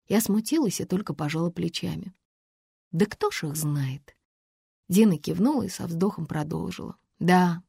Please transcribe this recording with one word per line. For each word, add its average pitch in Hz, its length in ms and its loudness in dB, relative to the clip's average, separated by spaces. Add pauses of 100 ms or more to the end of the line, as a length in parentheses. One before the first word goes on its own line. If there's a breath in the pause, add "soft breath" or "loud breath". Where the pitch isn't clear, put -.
Я 202 120 4
смутилась 220 600 0
и 190 40 -4
только 180 300 -2
пожала 160 360 -2
плечами. 170 640 -6 (800)
"Да 170 160 2
кто - 240 -2
ж - 140 -8
их 151 120 -4
знает?" 143 600 -4 (720)
Дина 196 280 6
кивнула 208 460 0
и - 60 -4
со - 180 -8
вздохом 170 400 -2
продолжила. 160 720 -6 (220)
"Да, 180 500 4